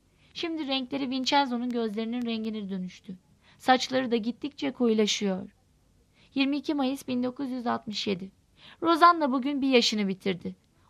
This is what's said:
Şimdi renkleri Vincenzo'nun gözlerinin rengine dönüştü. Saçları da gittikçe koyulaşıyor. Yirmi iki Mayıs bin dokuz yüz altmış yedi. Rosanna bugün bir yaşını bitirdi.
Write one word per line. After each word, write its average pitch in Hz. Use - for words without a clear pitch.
Şimdi 320
renkleri 269
Vincenzo'nun 254
gözlerinin 226
rengine 220
dönüştü. 185
Saçları 254
da 233
gittikçe 247
koyulaşıyor. 208
Yirmi 269
iki 285
Mayıs 269
bin 247
dokuz 254
yüz 247
altmış 226
yedi. 190
Rosanna 330
bugün 277
bir 269
yaşını 233
bitirdi. 185